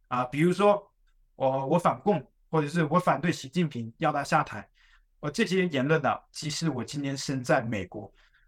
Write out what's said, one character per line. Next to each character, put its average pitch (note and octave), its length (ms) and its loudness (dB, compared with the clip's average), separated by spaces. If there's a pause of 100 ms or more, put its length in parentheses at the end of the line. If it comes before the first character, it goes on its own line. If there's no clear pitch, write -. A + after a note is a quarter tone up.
啊， B2+ 160 -2
比 C#3+ 160 -4
如 F3+ 100 6
说 G3+ 400 4 (460)
我， C3+ 300 0
我 E3 120 4
反 C#3 220 2
共， F#3+ 260 0 (240)
或 D#3+ 120 2
者 C#3+ 40 -2
是 E3 180 0
我 D3+ 140 2
反 D3+ 220 2
对 F3 100 0
习 - 180 -6
近 E3+ 200 0
平 A#2 300 -8
要 D#3 120 2
他 C#3+ 140 -4
下 D3+ 180 2
台， - 240 -10 (540)
我 D3 80 -6
这 G#3+ 160 0
些 F#3 240 2
言 C3+ 180 0
论 D#3+ 140 4
呢， B2 80 0 (240)
其 - 160 -10
实 D#3+ 220 -2
我 A#2 120 -4
今 C#3+ 200 -8
天 C#3 120 -4
身 C3+ 300 -6
在 C3 160 2
美 A2+ 240 -4
国， - 260 -12 (380)